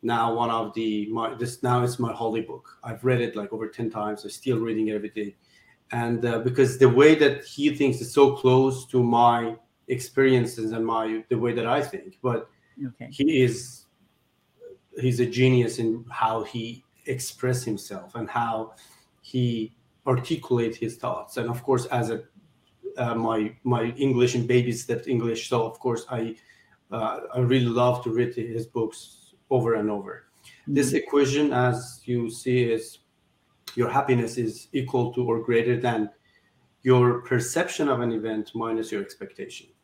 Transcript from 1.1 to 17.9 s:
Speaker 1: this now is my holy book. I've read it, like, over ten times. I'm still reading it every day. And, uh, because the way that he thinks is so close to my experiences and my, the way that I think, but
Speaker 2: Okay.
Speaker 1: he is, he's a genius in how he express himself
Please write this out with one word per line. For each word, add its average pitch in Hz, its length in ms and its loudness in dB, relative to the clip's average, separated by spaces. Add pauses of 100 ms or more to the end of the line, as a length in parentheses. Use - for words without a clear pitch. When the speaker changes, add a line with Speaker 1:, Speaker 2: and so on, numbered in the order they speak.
Speaker 1:
this 120 280 -8
now 123 200 2
is 123 160 -4
my 117 120 -2
holy 113 300 -4
book. - 420 -14
I've 113 220 -10
read 123 160 2
it, 113 160 -4
like, 104 160 -8
over 110 160 -8
ten 113 200 -6
times. 107 360 -6
I'm 101 40 -10
still 120 300 -2
reading 110 300 -2
it 107 60 -2
every 104 160 -6
day. 101 260 -8 (540)
And, 120 340 -2
uh, 117 140 0
because 123 400 2
the 131 100 10
way 143 260 10
that 147 300 2
he 147 300 -2
thinks 131 260 0
is 113 100 -10
so 139 240 6
close 131 520 2
to 127 160 2
my 117 520 4 (320)
experiences 127 840 2
and 113 120 -4
my, 113 460 -2
the 120 80 0
way 117 160 0
that 113 140 -2
I 135 120 2
think, 190 440 -8
but 120 260 -2 (380)
Speaker 2:
Okay. 123 240 -14
Speaker 1:
he 143 320 2
is, - 420 -2 (1120)
he's 120 200 0
a 120 80 2
genius 123 500 2
in 113 320 -2
how 113 340 -2
he 117 400 -10 (220)
express 127 580 -4
himself 98 520 -10